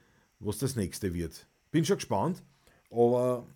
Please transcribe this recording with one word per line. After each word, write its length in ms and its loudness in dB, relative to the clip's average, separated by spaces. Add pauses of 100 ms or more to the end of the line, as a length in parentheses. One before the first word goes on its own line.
(400)
was 200 -4
das 160 -2
nächste 360 -2
wird. 360 -6 (240)
Bin 120 2
schon 140 2
gespannt, 460 -2 (480)
aber 640 2